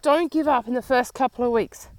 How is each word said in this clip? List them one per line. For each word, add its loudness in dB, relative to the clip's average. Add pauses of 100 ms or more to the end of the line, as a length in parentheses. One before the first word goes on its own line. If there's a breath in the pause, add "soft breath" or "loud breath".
Don't 2
give 0
up 0
in -4
the -2
first 0
couple -2
of 0
weeks. -4